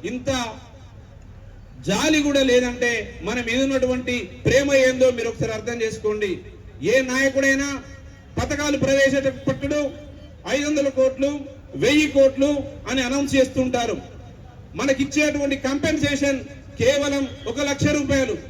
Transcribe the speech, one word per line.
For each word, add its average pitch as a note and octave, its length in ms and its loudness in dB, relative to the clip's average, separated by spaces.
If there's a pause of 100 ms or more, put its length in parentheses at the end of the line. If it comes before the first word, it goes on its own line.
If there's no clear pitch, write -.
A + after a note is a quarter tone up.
ఇంత B3 400 -4 (1400)
జాలి C#4+ 360 2
కూడా C#4 200 2
లేదంటే A#3+ 800 0
మన G#3 120 -4
మీద B3 280 -2
ఉన్నటువంటి B3+ 680 -2 (140)
ప్రేమ C#4 300 4
ఏందో C4 360 6
మీరు A#3 180 -4
ఒకసారి A3+ 240 -4
అర్థం A3+ 300 -6
చేసుకోండి. G#3 560 -2 (440)
ఏ A#3 180 4
నాయకుడైనా C4+ 840 2 (560)
పథకాలు D4 380 -2
ప్రవేశపెట్టడు, C4+ 1120 0 (580)
ఐదు C#4+ 180 0
వందల C#4+ 220 2
కోట్లు, C4+ 520 0 (360)
వెయ్యి C#4+ 320 4
కోట్లు C4+ 480 4 (340)
అని C4 120 0
అనౌన్స్ C4+ 320 0
చేస్తుంటారు. B3+ 600 2 (800)
మనకిచ్చేటువంటి C#4 840 0
కంపెన్సేషన్ C#4 840 0 (380)
కేవలం C#4 500 2 (180)
ఒక A#3+ 140 -4
లక్ష C#4+ 260 0
రూపాయలు. C4+ 520 0 (120)